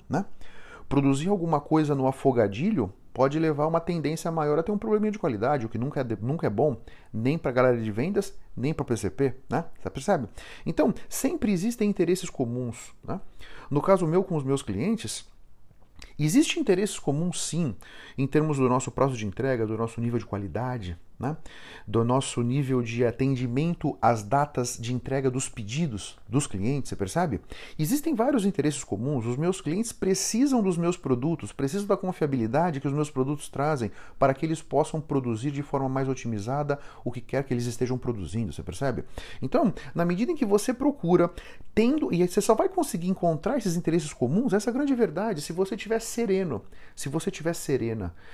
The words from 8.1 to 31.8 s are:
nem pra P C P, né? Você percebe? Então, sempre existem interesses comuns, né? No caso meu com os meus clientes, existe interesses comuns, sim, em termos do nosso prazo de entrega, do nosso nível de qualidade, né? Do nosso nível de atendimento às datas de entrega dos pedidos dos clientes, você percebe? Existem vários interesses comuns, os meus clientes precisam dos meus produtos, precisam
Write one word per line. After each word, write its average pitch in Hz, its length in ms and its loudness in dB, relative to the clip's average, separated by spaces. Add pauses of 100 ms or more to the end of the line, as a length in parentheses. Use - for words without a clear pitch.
nem 139 180 0
pra 131 100 -2
P 117 120 0
C 101 120 -2
P, 131 260 0 (140)
né? 156 160 -2 (160)
Você - 80 -8
percebe? 143 400 0 (380)
Então, 226 260 4 (160)
sempre 262 440 0
existem 208 360 2
interesses 185 400 2
comuns, 120 640 -4 (120)
né? 180 160 -6 (500)
No 143 100 4
caso 180 240 6
meu 175 200 4
com 185 120 -2
os 147 60 0
meus 135 200 0
clientes, 117 680 -4 (920)
existe 196 400 4
interesses 202 400 2
comuns, 156 420 0
sim, 147 360 -2 (420)
em 135 80 2
termos 151 320 2
do 131 100 6
nosso 127 220 2
prazo 135 260 2
de 107 80 -4
entrega, 113 400 0
do 107 140 0
nosso 117 220 -4
nível 117 180 0
de 98 80 -6
qualidade, 101 720 -4 (200)
né? 147 180 -2 (500)
Do 113 180 4
nosso 127 380 2
nível 127 400 2
de 117 240 2
atendimento 135 960 0
às 113 220 4
datas 131 520 0
de 120 160 -4
entrega 131 380 0
dos 127 180 -2
pedidos 117 680 -6 (100)
dos 131 200 0
clientes, 120 400 -2
você 92 80 -8
percebe? 120 440 0 (380)
Existem 262 380 0
vários 240 280 4
interesses 151 380 0
comuns, 117 420 -2
os 120 120 -2
meus 170 240 0
clientes 196 320 -2
precisam 226 680 2
dos 190 160 2
meus 170 200 2
produtos, 131 560 0
precisam 165 340 -2